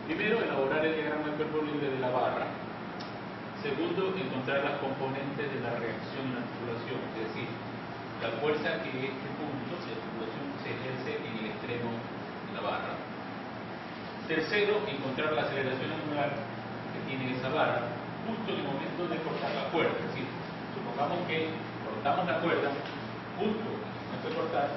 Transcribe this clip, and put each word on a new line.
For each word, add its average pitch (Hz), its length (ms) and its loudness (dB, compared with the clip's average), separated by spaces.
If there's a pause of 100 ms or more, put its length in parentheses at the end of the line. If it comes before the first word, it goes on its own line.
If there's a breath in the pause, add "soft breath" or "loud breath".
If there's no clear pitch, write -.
Primero, 202 400 4
elaborar 143 400 4
el 160 160 4
diagrama 151 320 2
de 151 80 -2
cuerpo 151 240 2
libre 143 320 2
de 127 80 0
la 123 80 4
barra. - 400 4 (1120)
Segundo, 175 560 2
encontrar 131 480 2
las 143 160 0
componentes 135 640 0
de 131 160 -2
la 117 160 0
reacción 117 480 -2
en 127 80 0
la 120 80 -2
articulación, 117 560 -2 (160)
es 110 160 -2
decir, 123 160 -2 (720)
la 117 240 0
fuerza 147 400 2
que 131 320 -2
este - 120 -4 (120)
punto 120 400 -2
de 113 160 -4
articulación 110 500 -4 (140)
se 117 160 -2
ejerce 131 480 -2
en 120 160 -4
el 110 60 -2 (100)
extremo 117 480 -2
de - 560 -6
la - 80 0
barra. - 320 0 (1300)
Tercero, 202 640 4
encontrar 139 480 2
la 139 80 4
aceleración 131 400 2
angular 147 480 0
que - 720 -4
tiene 131 320 0
esa - 160 0
barra - 400 4 (320)
justo - 320 0
en - 0 -
el 147 80 0
momento - 400 -2
de 160 160 0
cortar 151 320 0
la 139 160 0
cuerda. - 320 4
Es - 80 -2
decir, - 160 -2 (480)
supongamos 170 560 0
que 160 240 2 (320)
cortamos - 400 2
la 170 160 2
cuerda, 156 320 4 (640)
justo - 320 2
en - 160 -2
el - 160 -6
momento - 240 -4
de - 80 0
cortar 143 440 2